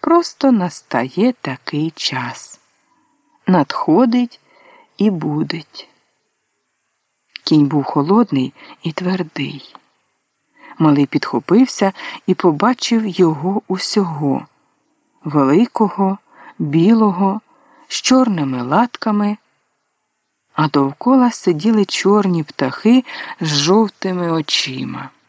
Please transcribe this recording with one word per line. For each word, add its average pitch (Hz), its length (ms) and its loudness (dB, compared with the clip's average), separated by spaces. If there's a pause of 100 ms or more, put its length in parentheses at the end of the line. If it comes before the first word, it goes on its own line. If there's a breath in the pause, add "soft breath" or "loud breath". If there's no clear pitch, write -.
Просто 330 520 2
настає 180 800 -2
такий 151 580 -6
час. - 720 -10 (840)
Надходить 226 960 2 (580 soft breath)
і 208 120 2
будить. 156 800 -6 (1600)
Кінь 151 220 4
був 139 180 -2
холодний 147 720 0 (280 loud breath)
і 165 100 -4
твердий. 156 840 -8 (1000 loud breath)
Малий 147 280 4
підхопився 190 880 0 (340 loud breath)
і 185 80 2
побачив 220 720 0
його 175 640 0
усього, 156 760 -2 (760)
великого, 190 920 0 (400 loud breath)
білого, 196 840 2 (480 soft breath)
з - 140 -8
чорними 170 600 0
латками, 208 720 0 (1160)
а 151 140 0
довкола 147 640 2
сиділи 202 540 0
чорні 190 580 0
птахи 220 600 2 (360 loud breath)
з 151 180 -2
жовтими 185 720 0
очима. 135 800 -6 (180)